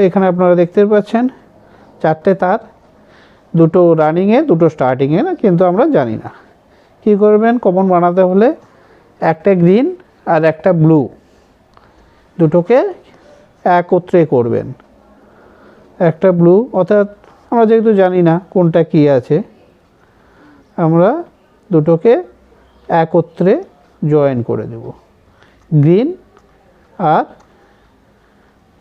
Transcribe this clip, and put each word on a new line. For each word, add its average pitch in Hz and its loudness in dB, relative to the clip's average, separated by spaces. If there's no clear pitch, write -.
এখানে 190 0
আপনারা 180 0
দেখতে 175 0
পাচ্ছেন 208 -2
চারটে 160 -2
তার, 185 -2
দুটো 165 2
রানিংয়ে, 170 0
দুটো 170 2
স্টার্টিংয়ে, 139 -2
না 370 -6
কিন্তু 185 0
আমরা 190 0
জানি 117 -2
না। - -18
কি 214 0
করবেন 214 2
কমন 190 0
বানাতে 175 0
হলে? 202 2
একটা 165 -2
গ্রিন 196 2
আর 160 0
একটা 156 -2
ব্লু, 160 2
দুটোকে 170 0
একত্রে 180 0
করবেন। 113 -2
একটা 175 0
ব্লু, 170 4
অর্থাৎ 202 0
আমরা 233 0
যেহেতু 226 2
জানি 185 0
না 160 2
কোনটা 175 0
কি 165 2
আছে, 147 -2
আমরা 165 2
দুটোকে 165 0
একত্রে 165 -2
জয়েন 139 0
করে 113 -6
দেব, 117 -16
গ্রিন 185 2
আর 160 -2